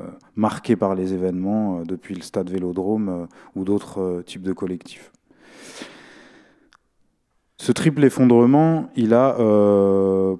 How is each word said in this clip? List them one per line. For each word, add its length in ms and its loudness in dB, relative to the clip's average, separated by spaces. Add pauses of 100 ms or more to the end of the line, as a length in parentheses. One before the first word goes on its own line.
(360)
marqués 400 0
par 180 0
les 200 -4
événements, 680 -2
euh, 40 -10
depuis 300 -10
le 80 -12
stade 280 -6
Vélodrome, 600 -4
euh, 160 -6 (300)
ou 80 -6
d'autres, 360 -4
euh, 220 -4
types 220 -16
de 100 -4
collectifs. 580 -10 (2500)
Ce 140 -4
triple 320 2
effondrement, 920 4
il 180 2
a, 260 2
euh, 1000 2